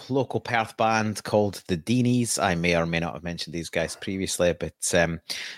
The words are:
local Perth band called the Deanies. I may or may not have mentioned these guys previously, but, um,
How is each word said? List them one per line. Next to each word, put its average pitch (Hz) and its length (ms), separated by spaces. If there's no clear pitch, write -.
local 127 300
Perth 113 380
band 110 460
called 104 440
the 92 100
Deanies. 120 640
I 95 140
may 85 200
or 82 100
may 82 140
not 85 140
have - 100
mentioned 85 300
these 82 160
guys 82 260
previously, 95 640
but, - 360
um, 82 240